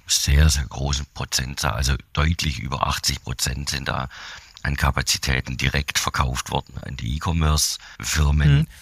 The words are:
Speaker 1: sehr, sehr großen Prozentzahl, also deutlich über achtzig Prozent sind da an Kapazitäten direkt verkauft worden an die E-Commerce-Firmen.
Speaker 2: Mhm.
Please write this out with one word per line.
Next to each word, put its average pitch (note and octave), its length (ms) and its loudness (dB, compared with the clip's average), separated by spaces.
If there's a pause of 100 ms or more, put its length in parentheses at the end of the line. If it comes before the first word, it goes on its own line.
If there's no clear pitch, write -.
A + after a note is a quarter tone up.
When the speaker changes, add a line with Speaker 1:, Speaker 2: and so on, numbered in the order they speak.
Speaker 1:
sehr, D2 420 6
sehr C#2+ 180 2
großen C#2 480 -4
Prozentzahl, C2+ 580 -4
also C2 240 0 (160)
deutlich D2+ 460 0
über C2 280 -4
achtzig - 380 -2
Prozent C2+ 460 -4
sind C#2 180 -6
da C2 200 -2 (540)
an C#2+ 140 -2
Kapazitäten C2 800 0
direkt C2+ 420 -2
verkauft - 520 -2
worden C#2 240 -4 (100)
an C2+ 120 -10
die A#1 200 -4
E-Commerce-Firmen. D#2 1400 2
Speaker 2:
Mhm. D#3 80 2 (160)